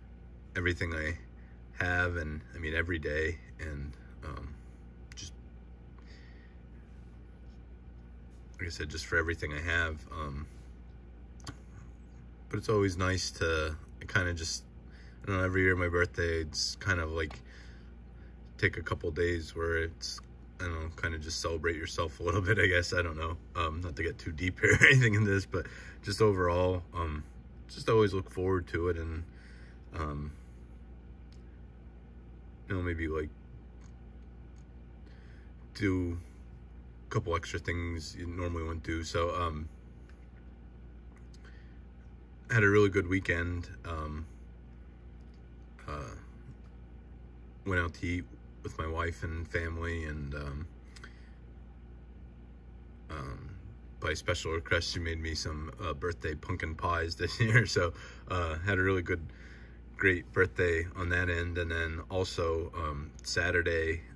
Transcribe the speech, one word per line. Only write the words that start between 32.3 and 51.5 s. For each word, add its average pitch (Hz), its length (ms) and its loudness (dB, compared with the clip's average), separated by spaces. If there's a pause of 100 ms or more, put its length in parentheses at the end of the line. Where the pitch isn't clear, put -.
you 101 80 0
know, 90 60 2
maybe, 82 260 2
like, 78 220 0 (2500)
do 90 460 2 (840)
a - 60 -16
couple 85 240 2
extra 85 240 -2
things 85 580 -2
you 85 120 -4
normally 85 340 -2
wouldn't 80 220 -4
do, 82 180 0
so, 85 320 2
um, 82 340 0 (2750)
had 113 140 8
a 101 60 12
really 101 220 12
good 95 180 4
weekend, 87 600 2 (160)
um, 78 400 -4 (1600)
uh, 73 280 -6 (1500)
went 90 160 4
out 85 140 0
to - 100 -6
eat 87 200 2 (400)
with - 120 -8
my 80 120 -2
wife 82 340 0
and 80 240 -2
family, 82 560 -2
and, 73 320 -4
um, 71 320 -4 (2500)